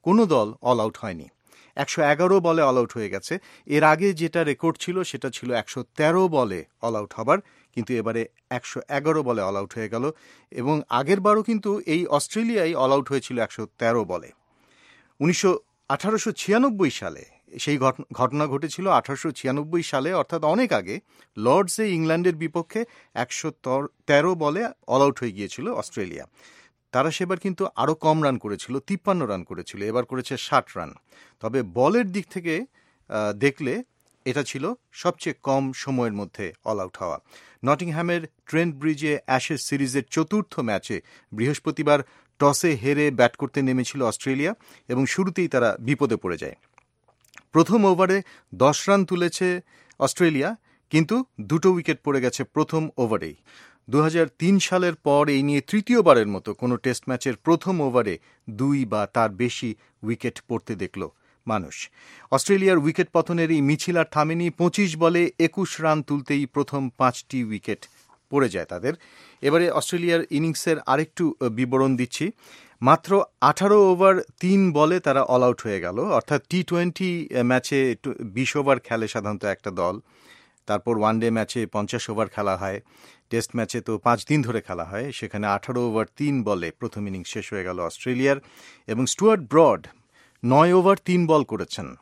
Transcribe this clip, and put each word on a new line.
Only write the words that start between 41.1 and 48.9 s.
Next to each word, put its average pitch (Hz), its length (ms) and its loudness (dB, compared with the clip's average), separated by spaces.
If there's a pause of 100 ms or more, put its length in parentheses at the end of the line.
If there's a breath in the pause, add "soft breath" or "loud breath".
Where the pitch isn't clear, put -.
বৃহস্পতিবার 147 640 0 (400 soft breath)
টসে 143 360 4
হেরে 143 360 2
ব্যাট 120 260 4
করতে 135 260 -4
নেমেছিল 131 400 -2
অস্ট্রেলিয়া 135 520 -2 (340 soft breath)
এবং 127 180 0
শুরুতেই 185 420 -2
তারা 120 320 2
বিপদে 123 360 0
পড়ে 87 220 -6
যায়। 71 180 -10 (960)
প্রথম 180 320 4
ওভারে 190 380 4 (320 soft breath)
দশ 135 340 2
রান 196 160 4